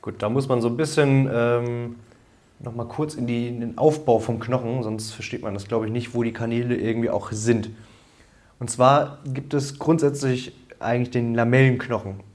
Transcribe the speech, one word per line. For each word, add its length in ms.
gut, 220
da 60
muss 200
man 120
so 80
ein 80
bisschen, 560
ähm, 640
noch 140
mal 120
kurz 280
in 120
die, 220
in 120
den 180
Aufbau 420
vom 200
Knochen, 420
sonst 280
versteht 320
man 120
das, 120
glaub 180
ich, 60
nicht, 240
wo 80
die 100
Kanäle 440
irgendwie 340
auch 220
sind. 380
Und 100
zwar 560
gibt 260
es 280
grundsätzlich 760
eigentlich 320
den 240
Lamellenknochen. 840